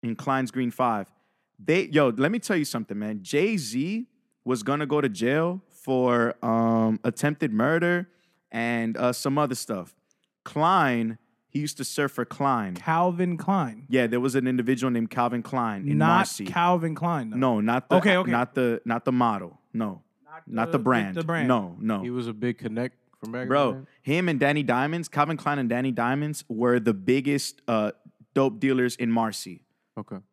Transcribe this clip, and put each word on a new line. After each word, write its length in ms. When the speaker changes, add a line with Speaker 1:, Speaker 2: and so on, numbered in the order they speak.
Speaker 1:
In 140
Klein's 340
Green 200
Five. 420
They, 260
yo, 280
let 160
me 60
tell 180
you 80
something, 340
man. 240
Jay-Z 840
was 180
gonna 240
go 160
to 80
jail 500
for, 760
um, 600
attempted 480
murder 560
and, 460
uh, 160
some 240
other 180
stuff. 400
Klein, 760
he 100
used 180
to 60
surf 280
for 120
Klein. 500
Speaker 2:
Calvin 640
Klein. 520
Speaker 1:
Yeah, 180
there 140
was 140
an 120
individual 440
named 200
Calvin 320
Klein 460
in 100
Speaker 2:
Not 80
Speaker 1:
Marcy. 300
Speaker 2:
Calvin 480
Klein, 360
though. 60
Speaker 1:
No, 240
not 280
the, 80
Speaker 2:
Okay, 220
okay. 120
Speaker 1:
not 240
the, 300
not 200
the 80
model. 480
No. 300
Speaker 2:
Not 220
Speaker 1:
Not 260
Speaker 2:
the, 60
Speaker 1:
the 60
brand. 320
Speaker 2:
the 80
brand. 240
Speaker 1:
No, 320
no. 220
Speaker 3:
He 80
was 180
a 40
big 260
connect 380
from 140
back 100
in 60
the 40
Speaker 1:
Bro, 200
Speaker 3:
day? 80
Speaker 1:
him 260
and 100
Danny 240
Diamonds, 460
Calvin 280
Klein 220
and 100
Danny 220
Diamonds 580
were 300
the 160
biggest, 720
uh, 260
dope 260
dealers 360
in 140
Marcy. 520
Speaker 3:
Okay. 200